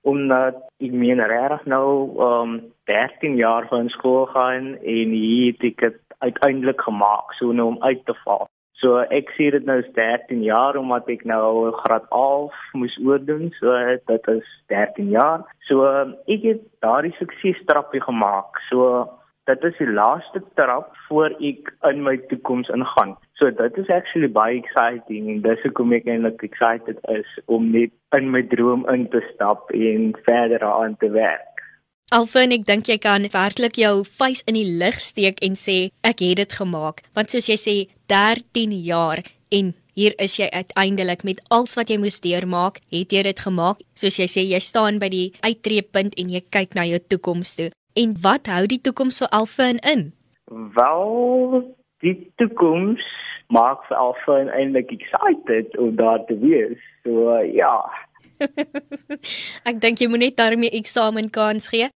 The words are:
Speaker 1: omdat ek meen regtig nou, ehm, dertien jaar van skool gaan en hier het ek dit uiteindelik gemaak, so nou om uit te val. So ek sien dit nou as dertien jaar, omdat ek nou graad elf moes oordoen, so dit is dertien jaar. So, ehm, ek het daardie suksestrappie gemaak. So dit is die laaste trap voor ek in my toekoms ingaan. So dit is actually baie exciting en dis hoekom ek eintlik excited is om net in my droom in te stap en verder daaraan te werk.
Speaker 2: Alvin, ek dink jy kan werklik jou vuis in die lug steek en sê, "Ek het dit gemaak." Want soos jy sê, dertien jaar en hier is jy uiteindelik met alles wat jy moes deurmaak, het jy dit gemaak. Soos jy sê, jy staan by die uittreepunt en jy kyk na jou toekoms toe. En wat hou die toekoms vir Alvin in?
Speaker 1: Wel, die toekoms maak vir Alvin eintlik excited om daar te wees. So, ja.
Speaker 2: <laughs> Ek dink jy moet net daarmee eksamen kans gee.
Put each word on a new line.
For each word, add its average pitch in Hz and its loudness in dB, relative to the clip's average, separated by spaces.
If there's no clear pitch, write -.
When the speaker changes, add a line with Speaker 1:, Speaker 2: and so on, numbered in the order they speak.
Speaker 1:
omdat 131 0
ek 131 -6
meen 123 2
regtig 120 0
nou, 135 0
ehm, 117 0
dertien 131 -2
jaar 117 0
van 120 -2
skool 131 0
gaan 127 -2
en 113 -2
hier 113 2
het 117 -8
ek 117 -2
dit 113 -2
uiteindelik 131 0
gemaak, 104 0
so 120 -2
nou 120 0
om 117 -4
uit 131 0
te 113 -4
val. 101 -2
So 123 4
ek 143 -2
sien 147 2
dit 139 0
nou 131 0
as 123 -6
dertien 117 -2
jaar, 127 2
omdat 123 -4
ek 117 -6
nou 113 0
graad 113 0
elf 139 0
moes 123 -4
oordoen, 139 0
so 123 2
dit 113 0
is 113 -2
dertien 104 -2
jaar. 160 2
So, 135 4
ehm, 135 0
ek 214 -2
het - 0
daardie 143 2
suksestrappie 156 -2
gemaak. 104 -2
So 127 2
dit 131 0
is 170 -2
die 131 0
laaste 131 0
trap 135 0
voor 151 2
ek 143 -6
in 143 -4
my 131 0
toekoms 123 -4
ingaan. 120 0
So 139 4
dit 120 -2
is 190 -4
actually 170 0
baie 113 2
exciting 117 -2
en 107 -4
dis 113 0
hoekom 120 2
ek 117 -4
eintlik 113 -2
excited 113 -2
is 107 -6
om 113 2
net 117 2
in 135 2
my 127 2
droom 123 0
in 123 -2
te 113 0
stap - -2
en 110 0
verder 117 2
daaraan 110 0
te 107 2
werk. 107 0
Speaker 2:
Alvin, 247 4
ek 220 -2
dink 208 2
jy 226 2
kan 202 2
werklik 202 0
jou 208 4
vuis 262 -2
in 220 0
die 185 -2
lug 190 0
steek - -2
en 190 -2
sê, 185 -2
"Ek 233 0
het 180 2
dit 202 -4
gemaak." 160 -6
Want 220 -4
soos 240 -2
jy 214 2
sê, 208 -2
dertien 220 2
jaar 170 -2
en 196 0
hier 208 2
is 196 -2
jy 202 0
uiteindelik 185 -2
met 190 -6
alles 240 0
wat 226 -4
jy 214 0
moes 202 -4
deurmaak, 180 -2
het 180 -4
jy 196 2
dit 196 -2
gemaak. 185 -2
Soos - -2
jy 185 0
sê, 190 0
jy 185 0
staan 208 0
by 196 -4
die 185 -4
uittreepunt 208 -2
en 180 -6
jy 180 -6
kyk 190 -2
na 175 0
jou 175 0
toekoms 180 -4
toe. 160 -6
En 226 2
wat 214 2
hou 185 0
die 247 -2
toekoms 262 -2
vir 254 -2
Alvin 240 0
in? 233 0
Speaker 1:
Wel, 208 2
die 180 0
toekoms 202 2
maak 123 4
vir - -2
Alvin 135 2
eintlik 135 -2
excited - -2
om 117 0
daar 113 2
te 113 -4
wees. 139 2
So, 117 2
ja. 117 2
Speaker 2:
<laughs> - -8
Ek 233 -4
dink 233 2
jy 240 2
moet 233 2
net 262 -2
daarmee 226 2
eksamen 220 -2
kans 214 -2
gee. 233 -2